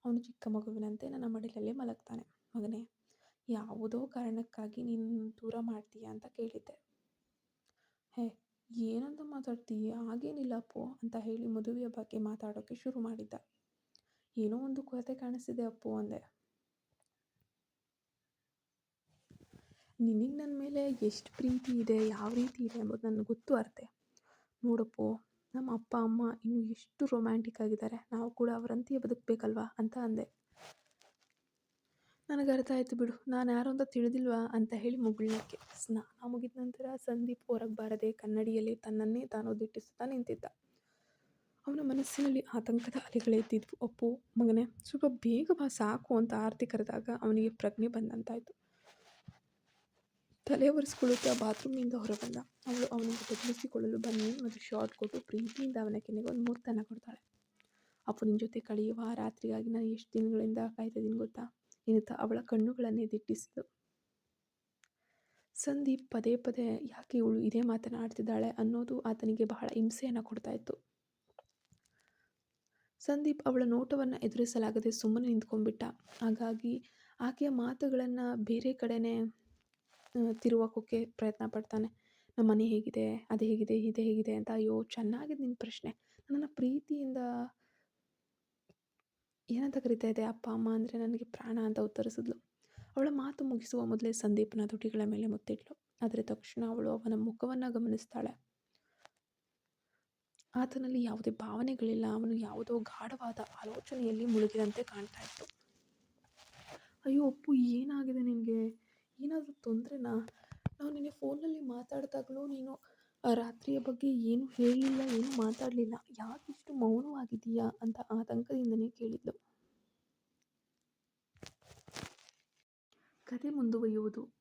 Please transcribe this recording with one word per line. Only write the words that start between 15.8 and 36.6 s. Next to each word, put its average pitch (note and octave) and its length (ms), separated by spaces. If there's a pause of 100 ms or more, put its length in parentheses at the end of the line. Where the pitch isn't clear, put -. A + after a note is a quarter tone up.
ಅಂದೆ. G#3+ 380 (3750)
"ನಿನಗ್ A3+ 360
ನನ್ D4 220
ಮೇಲೆ C#4 340
ಎಷ್ಟ್ - 440
ಪ್ರೀತಿ B3+ 420
ಇದೆ, A3 300
ಯಾವ G#3 260
ರೀತಿ B3 300
ಇದೆ A3+ 140
ಎಂಬುದು A3 320
ನನ್ಗ್ A3 140
ಗೊತ್ತು A#3 300
ಅರ್ತೆ. - 400 (680)
ನೋಡಪ್ಪು, A3+ 600 (300)
ನಮ್ಮ C4 180
ಅಪ್ಪ A3+ 240
ಅಮ್ಮ A3+ 360 (120)
ಇನ್ನು A#3 140
ಎಷ್ಟು A3+ 480
ರೊಮ್ಯಾಂಟಿಕ್ A3+ 540
ಆಗಿದ್ದಾರೆ, A3 520
ನಾವು A#3 180
ಕೂಡ A#3 260
ಅವರಂತೆಯೇ A#3+ 420
ಬದುಕ್ಬೇಕಲ್ವಾ?" A3+ 800
ಅಂತ A3 240
ಅಂದೆ. A3 300 (2000)
"ನನಗ್ C#4+ 200
ಅರ್ಥ C4 260
ಆಯ್ತು B3+ 220
ಬಿಡು, A#3 160 (160)
ನಾನ್ B3 220
ಯಾರು B3 200
ಅಂತ C4+ 140
ತಿಳಿದಿಲ್ವಾ?" A#3+ 680
ಅಂತ A3+ 240
ಹೇಳಿ A#3+ 200
ಮುಗುಳ್ನಕ್ಕೆ. A3 600 (160)
ಸ್ನಾನ - 520
ಮುಗಿದ A#3+ 300
ನಂತರ B3+ 400